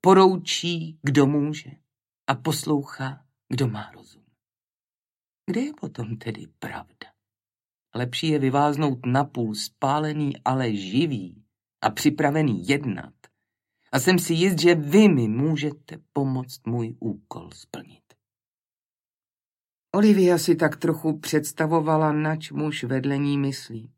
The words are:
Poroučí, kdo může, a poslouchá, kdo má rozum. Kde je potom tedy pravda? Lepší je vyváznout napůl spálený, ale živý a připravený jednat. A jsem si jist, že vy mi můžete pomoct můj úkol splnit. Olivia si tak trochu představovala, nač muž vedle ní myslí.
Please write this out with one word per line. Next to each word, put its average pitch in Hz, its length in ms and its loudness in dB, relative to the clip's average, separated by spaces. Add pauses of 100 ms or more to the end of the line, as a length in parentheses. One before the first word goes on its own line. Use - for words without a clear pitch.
Poroučí, 175 1000 4
kdo 139 240 4
může, 147 440 -2 (560)
a 131 80 0
poslouchá, 139 880 -4 (240)
kdo 131 200 -2
má 107 220 -8
rozum. - 340 -20 (1200)
Kde 190 140 -4
je 294 200 -6
potom 117 360 -10
tedy - 300 -12 (120)
pravda? - 480 -16 (880)
Lepší 123 340 -4
je 151 100 2
vyváznout 139 680 0
napůl 123 480 -2
spálený, 147 920 -4
ale 123 320 0
živý 98 680 -4 (360)
a 107 100 0
připravený 147 800 0
jednat. 139 460 -4 (800)
A 135 60 0
jsem 180 200 4
si - 160 -2
jist, 170 260 2
že 175 140 6
vy 160 340 6
mi 127 200 4
můžete 147 680 -2 (140)
pomoct 131 540 -4
můj 117 340 -4
úkol 95 500 -10
splnit. - 640 -20 (1800)
Olivia 196 440 6
si 165 180 2
tak 156 200 0
trochu 160 420 -2
představovala, 156 960 0
nač 156 380 -2
muž 151 340 -4
vedle 135 340 -2
ní 143 200 0
myslí. 120 600 -6